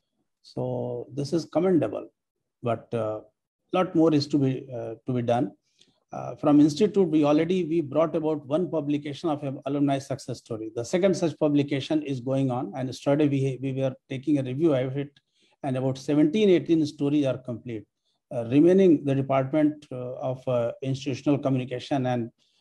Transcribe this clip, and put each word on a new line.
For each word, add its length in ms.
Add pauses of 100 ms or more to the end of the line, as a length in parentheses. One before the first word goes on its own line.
(420)
So 680
this 220
is 100
commendable, 640 (540)
but, 320
uh, 260 (540)
lot 200
more 200
is 140
to 100
be, 360
uh, 200 (120)
to 60
be 80
done. 320 (580)
Uh, 260
from 220
institute, 480
we 180
already, 400
we 180
brought 340
about 300
one 240
publication 580
of 140
an 240
alumni 320
success 400
story. 360
The 100
second 340
such 200
publication 640
is 180
going 300
on, 260
and 120
yesterday 400
we, 320
we 140
were 200 (140)
taking 300
a 40
review 300
of 240
it, 140 (540)
and 120
about 220
seventeen, 500
eighteen 380
stories 400
are 100
complete. 480 (500)
Uh, 120
remaining, 580
the 100
Department, 800
uh, 220
of, 340
uh, 320
Institutional 560
Communication 680
and 240 (300)